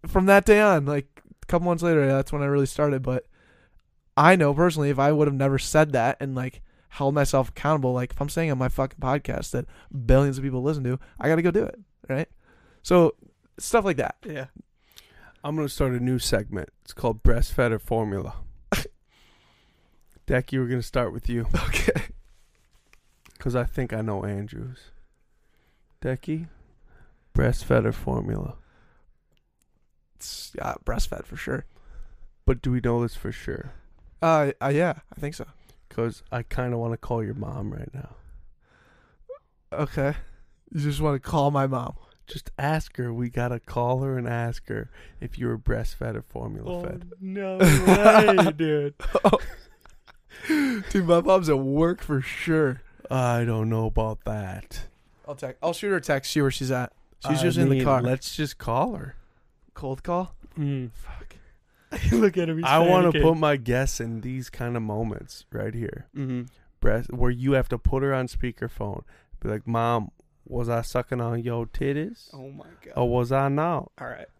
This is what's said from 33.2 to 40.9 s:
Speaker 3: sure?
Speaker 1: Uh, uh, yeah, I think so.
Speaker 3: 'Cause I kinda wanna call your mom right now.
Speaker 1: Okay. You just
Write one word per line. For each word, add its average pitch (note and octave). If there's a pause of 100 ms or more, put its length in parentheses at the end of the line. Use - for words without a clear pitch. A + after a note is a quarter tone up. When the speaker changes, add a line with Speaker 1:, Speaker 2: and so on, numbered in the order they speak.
Speaker 3:
sure? - (500)
Speaker 1:
Uh, D#3 (100)
uh, C3
yeah, D#3+ (160)
I -
think C#3+
so. - (440)
Speaker 3:
'Cause -
I A#2
kinda B2
wanna A#2
call A#2
your G#2+
mom -
right -
now. - (1600)
Speaker 1:
Okay. C#3+ (560)
You D3+
just C#3+